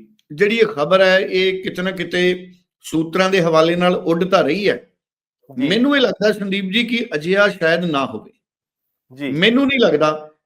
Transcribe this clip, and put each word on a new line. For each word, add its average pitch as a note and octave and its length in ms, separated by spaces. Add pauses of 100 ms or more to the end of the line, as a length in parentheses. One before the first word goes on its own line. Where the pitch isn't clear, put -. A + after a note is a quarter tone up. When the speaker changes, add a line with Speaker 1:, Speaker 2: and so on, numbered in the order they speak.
(320)
Speaker 1:
ਜਿਹੜੀ G#3 240
ਇਹ A3+ 100
ਖਬਰ E3 340
ਹੈ, F#3 180
ਇਹ F#3 440
ਕਿਤੇ - 200
ਨਾ F#3+ 80
ਕਿਤੇ F3+ 640 (280)
ਸੂਤਰਾਂ E3 500
ਦੇ F#3+ 100
ਹਵਾਲੇ E3 360
ਨਾਲ F3+ 200
ਉੱਡ E3+ 280
ਤਾਂ F3 200
ਰਹੀ F3+ 240
ਹੈ। A#2+ 220 (680)
Speaker 2:
ਜੀ। C#3 100
Speaker 1:
ਮੈਨੂੰ B3 280
ਇਹ C4+ 40
ਲੱਗਦਾ G#3+ 320
ਸੰਦੀਪ G3+ 320
ਜੀ G#3 200
ਕਿ A#3 300
ਅਜਿਹਾ F#3 340
ਸ਼ਾਇਦ F3 360
ਨਾ C#3 220
ਹੋਵੇ। - 260 (800)
Speaker 2:
ਜੀ। C3+ 180
Speaker 1:
ਮੈਨੂੰ A#3 340
ਨਹੀਂ C4 140
ਲੱਗਦਾ D3+ 500 (160)